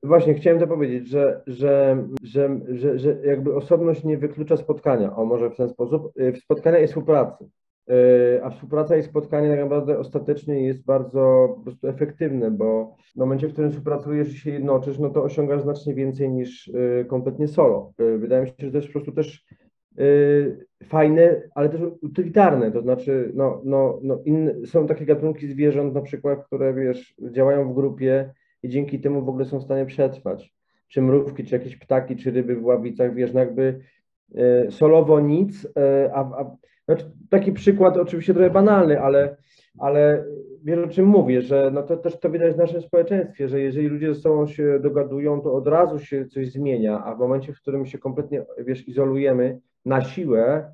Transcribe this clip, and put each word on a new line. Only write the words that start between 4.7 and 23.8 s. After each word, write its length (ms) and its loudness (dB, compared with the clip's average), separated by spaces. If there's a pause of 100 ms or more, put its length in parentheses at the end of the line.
o, 80 -2
może 260 0
w 60 -18
ten 120 -2
sposób, 480 -4
e, 160 0
w 60 -8
spotkania 400 2
i 80 4
współpracy. 640 -2 (400)
E, 560 6
a 60 -8
współpraca 460 -2
i 60 2
spotkanie 480 -2
tak 100 0
naprawdę 380 -2
ostatecznie 680 -4
jest 180 -6
bardzo 720 2
po 60 -20
prostu 260 -10
efektywne, 600 -4
bo 460 -2 (160)
w 40 -18
momencie, 320 -2
w 40 -8
którym 180 -2
współpracujesz 640 -4
i 40 -18
się 120 -8
jednoczysz, 480 -2
no 120 -2
to 120 -2
osiągasz 400 -2
znacznie 320 -6
więcej 360 -4
niż, 400 -8 (300)
e, 40 -4
kompletnie 440 -4
solo. 500 2
E, 200 0
wydaje 240 0
mi 60 -6
się, 100 -16
że 120 -10
to 60 -4
jest 120 -4
po 40 -20
prostu 200 -8
też, 340 -6 (520)
e, 40 -2 (840)
fajne, 580 4 (120)
ale 140 0
też 120 -4 (220)
utylitarne, 680 2
to 100 -4
znaczy, 520 -2
no, 300 -2
no, 380 0